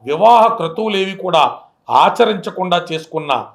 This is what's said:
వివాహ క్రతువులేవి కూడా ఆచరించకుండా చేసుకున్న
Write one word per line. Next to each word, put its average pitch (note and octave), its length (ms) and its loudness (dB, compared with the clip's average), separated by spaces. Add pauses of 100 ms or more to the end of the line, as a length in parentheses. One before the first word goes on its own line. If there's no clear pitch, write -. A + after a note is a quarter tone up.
వివాహ G#3+ 420 4
క్రతువులేవి F#3+ 680 -4
కూడా E3+ 280 2 (460)
ఆచరించకుండా F#3 920 0
చేసుకున్న D#3 480 -8 (240)